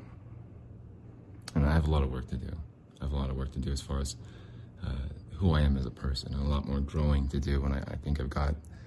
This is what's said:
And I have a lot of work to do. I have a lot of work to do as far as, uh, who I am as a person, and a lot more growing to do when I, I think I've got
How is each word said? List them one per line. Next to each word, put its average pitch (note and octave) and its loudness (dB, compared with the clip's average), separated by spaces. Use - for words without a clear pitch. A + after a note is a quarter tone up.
And D2 6
I D2 6
have D#2 6
a D#2 6
lot D2+ 6
of C2 2
work C2 -4
to C2 -2
do. - -6
I C#2+ -4
have C#2+ -2
a C#2+ 0
lot C2+ 0
of C2 -2
work C2+ -2
to C2+ -4
do B1+ 0
as C#2 -2
far C#2 -2
as, C#2 -2
uh, - -2
who F#2+ 6
I D2+ 6
am C#2+ 8
as B1+ 0
a A1+ -6
person, - -4
and C#2 0
a C#2+ 2
lot C#2+ 2
more C#2 0
growing C#2+ 4
to C#2 0
do C#2 2
when C#2 2
I, C#2 0
I - -6
think C#2+ -2
I've C2+ -2
got D2 0